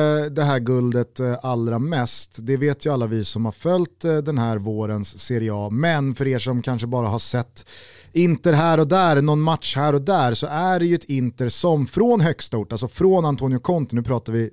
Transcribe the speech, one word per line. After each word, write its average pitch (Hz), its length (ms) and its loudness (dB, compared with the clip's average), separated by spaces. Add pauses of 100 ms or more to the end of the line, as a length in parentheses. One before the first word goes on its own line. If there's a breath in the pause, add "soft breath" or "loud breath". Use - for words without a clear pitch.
(320)
det 151 120 -2
här 139 160 2
guldet, 123 600 0
eh, 123 240 -2
allra 117 360 -2
mest, 135 600 -4
det 127 180 -2
vet 143 280 -2
ju 151 80 0
alla 120 140 0
vi 110 180 -2
som 110 200 -4
har 110 60 -4
följt, 175 540 -2
eh, 156 120 2
den 147 200 -2
här 117 200 0
vårens 107 600 -4
Serie 113 340 -2
A. 104 160 -4
Men 139 460 0
för 139 120 -2
er 127 120 0
som 123 220 -2
kanske 120 260 -4
bara 120 200 -2
har 110 120 -2
sett - 460 -6 (480 loud breath)
Inter 170 400 2
här 160 260 4
och 156 80 4
där, 170 340 4
någon 151 200 2
match 156 340 -2
här 143 180 0
och 143 80 2
där, 139 320 2
så 147 160 -4
är 180 300 0
det 170 60 0
ju 175 100 2
ett 165 80 -2
Inter 127 460 -2
som 151 380 0
från 226 340 2
högsta 151 360 -2
ort, 104 140 -6
alltså 117 160 -6
från 180 380 2
Antonio 131 340 0
Conte, 156 360 -2
nu 120 80 0
pratar 117 300 -4
vi 113 200 0